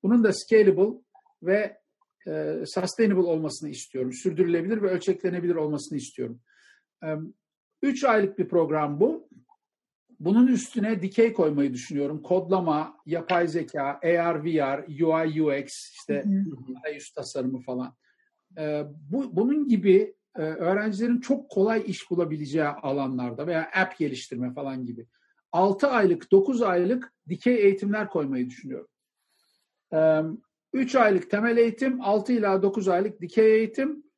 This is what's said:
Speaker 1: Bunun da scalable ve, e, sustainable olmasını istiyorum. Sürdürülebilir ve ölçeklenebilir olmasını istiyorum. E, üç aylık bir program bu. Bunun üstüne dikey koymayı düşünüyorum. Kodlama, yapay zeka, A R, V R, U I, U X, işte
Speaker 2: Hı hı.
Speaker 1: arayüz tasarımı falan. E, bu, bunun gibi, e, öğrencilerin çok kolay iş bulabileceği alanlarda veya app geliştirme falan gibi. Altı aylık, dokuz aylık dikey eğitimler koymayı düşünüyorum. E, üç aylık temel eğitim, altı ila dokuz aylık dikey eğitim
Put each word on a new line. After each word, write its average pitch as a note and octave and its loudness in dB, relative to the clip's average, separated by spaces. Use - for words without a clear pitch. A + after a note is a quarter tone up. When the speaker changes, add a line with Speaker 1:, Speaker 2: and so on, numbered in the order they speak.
Speaker 1:
Bunun A#3 4
da G3+ 4
scalable G#3 4
ve, G3 -2
e, D#3 -6
sustainable F#3 0
olmasını D#3 -4
istiyorum. B2+ -8
Sürdürülebilir F3 -2
ve G3+ 0
ölçeklenebilir F3+ -2
olmasını D3+ -4
istiyorum. B2 -10
E, D#3+ -8
üç C4+ -2
aylık G#3+ 4
bir F3+ 0
program D3+ 0
bu. D4 2
Bunun G#3+ 4
üstüne A3 -2
dikey A3+ 2
koymayı D3 0
düşünüyorum. C#3+ -6
Kodlama, F3 -2
yapay E3+ 0
zeka, C#3+ -4
A E3+ 2
R, D3+ -4
V E3 -4
R, C#3 -2
U D#3+ 2
I, D#3 -2
U D3 2
X, C#3 -6
işte - -4
Speaker 2:
Hı G#3 0
hı. G3 -2
Speaker 1:
arayüz D3 -10
tasarımı C3 -6
falan. B2+ -10
E, D3+ -6
bu, A#3 -4
bunun C#4 2
gibi, G3+ 4
e, F3+ -6
öğrencilerin G3+ -2
çok - -4
kolay A3 0
iş - -8
bulabileceği D3+ -2
alanlarda C3+ -4
veya E3 -4
app F#3 0
geliştirme B2+ -6
falan C3+ -8
gibi. A#2 -12
Altı G3 2
aylık, G3 2
dokuz A3+ 6
aylık G3 0
dikey B3 0
eğitimler G3+ 2
koymayı C3+ -2
düşünüyorum. B2 -14
E, D#3 4
üç C4 -2
aylık G#3+ 4
temel A3+ 2
eğitim, B3 2
altı G#3+ 0
ila G3 2
dokuz G3 0
aylık F#3+ 0
dikey A3 6
eğitim C4+ -2